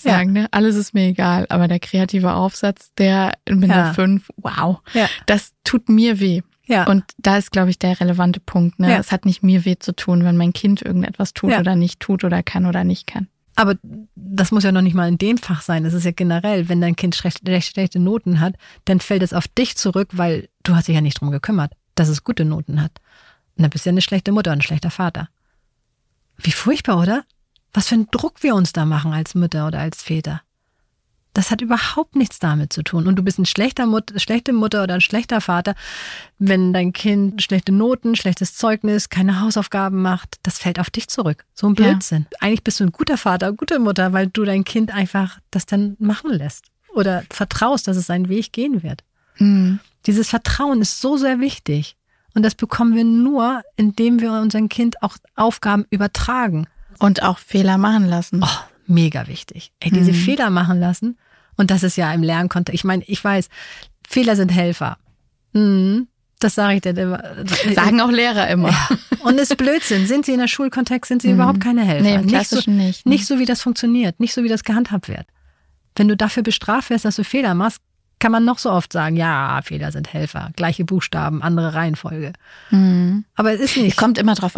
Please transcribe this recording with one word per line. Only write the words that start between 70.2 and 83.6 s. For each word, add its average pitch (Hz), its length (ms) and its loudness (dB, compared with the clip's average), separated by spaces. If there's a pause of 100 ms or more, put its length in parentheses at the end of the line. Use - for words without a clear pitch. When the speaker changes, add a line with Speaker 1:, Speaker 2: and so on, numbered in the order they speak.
Speaker 1:
sie 269 60 0
in 254 80 2
der 240 80 0
Schulkontext, 254 600 -2
sind 247 140 0
sie 202 60 2
Speaker 2:
Mhm. 190 60 6
Speaker 1:
überhaupt 185 260 4
keine 240 240 2
Helfer. 180 200 2
Speaker 2:
Nee, 202 100 4
im 196 80 2
Speaker 1:
Nicht 196 100 4
so, 262 40 4
Speaker 2:
Klassischen 208 400 0
nicht, 190 300 0
ne? 254 60 4
Speaker 1:
nicht 202 140 2
so, 269 120 0
wie 254 60 2
das 240 180 -2
funktioniert. 240 580 0
Nicht 233 140 -2
so, 247 80 -2
wie 233 60 0
das 220 160 -2
gehandhabt 220 440 -2
wird. - 180 -12 (680)
Wenn 208 140 4
du 208 80 4
dafür 214 260 0
bestraft 220 480 -2
wirst, 233 140 0
dass 214 120 0
du 208 80 -2
Fehler 247 300 0
machst, 202 240 0 (440)
kann 233 80 4
man 226 140 4
noch 240 140 2
so 240 120 -2
oft 180 220 -2
sagen, 160 240 -2
„Ja, 139 460 -2
Fehler 147 280 -8
sind 151 220 -8
Helfer. 156 420 -8
Gleiche 170 300 -2
Buchstaben, 156 580 -4
andere 165 320 -2
Reihenfolge.“ 156 580 -6 (380)
Speaker 2:
Mhm. 185 540 4 (100)
Speaker 1:
Aber 220 180 0
es 208 80 -2